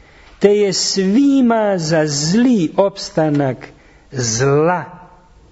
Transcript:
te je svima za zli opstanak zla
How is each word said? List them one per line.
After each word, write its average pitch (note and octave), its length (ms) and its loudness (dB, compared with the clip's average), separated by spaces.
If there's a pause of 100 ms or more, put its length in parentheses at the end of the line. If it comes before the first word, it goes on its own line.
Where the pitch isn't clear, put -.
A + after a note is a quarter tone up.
(400)
te G3+ 160 4
je G3+ 180 0
svima A3+ 1040 0
za D#3 300 0
zli E3+ 680 0
opstanak D#3 920 -2 (440)
zla C#3 720 0 (680)